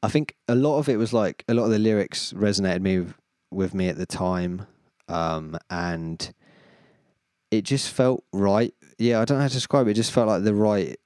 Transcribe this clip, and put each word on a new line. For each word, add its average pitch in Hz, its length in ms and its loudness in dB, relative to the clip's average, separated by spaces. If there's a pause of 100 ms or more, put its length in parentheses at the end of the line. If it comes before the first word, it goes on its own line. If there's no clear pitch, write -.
I 110 60 2
think 151 280 0 (120)
a 120 60 4
lot 139 240 4
of 147 100 0
it 127 80 2
was, 110 160 0
like, 107 360 0
a 117 60 2
lot 117 100 2
of 110 60 2
the 107 80 4
lyrics 107 540 0
resonated 95 480 0
me, 92 320 0 (380)
with 95 240 -2
me 92 140 0
at 90 80 -2
the 90 100 -6
time, 90 600 -4 (420)
um, 82 500 -4 (100)
and 85 640 -6 (1200)
it 107 120 0
just 135 280 -2
felt 127 320 0 (100)
right. 101 400 2 (260)
Yeah, 113 220 2
I 113 40 2
don't 135 140 0
know 139 40 2
how 143 60 2
to 127 60 -4
describe 131 340 2
it. 104 40 2
It - 20 2
just 113 180 0
felt 117 160 2
like 98 160 2
the 107 100 2
right 101 500 0